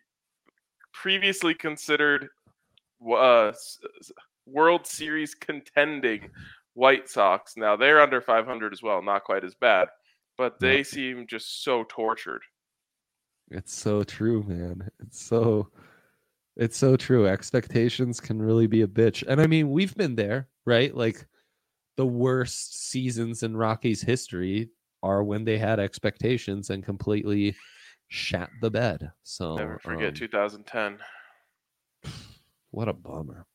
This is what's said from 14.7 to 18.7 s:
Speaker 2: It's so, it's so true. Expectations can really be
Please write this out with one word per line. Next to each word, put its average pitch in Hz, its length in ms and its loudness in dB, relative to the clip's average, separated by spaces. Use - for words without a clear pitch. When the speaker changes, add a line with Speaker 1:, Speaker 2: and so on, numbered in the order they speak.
Speaker 2:
It's - 200 -20
so, 113 500 2
it's 117 200 -2
so 131 200 6
true. 120 320 4
Expectations 120 920 0
can 110 220 -6
really 113 240 6
be 110 160 4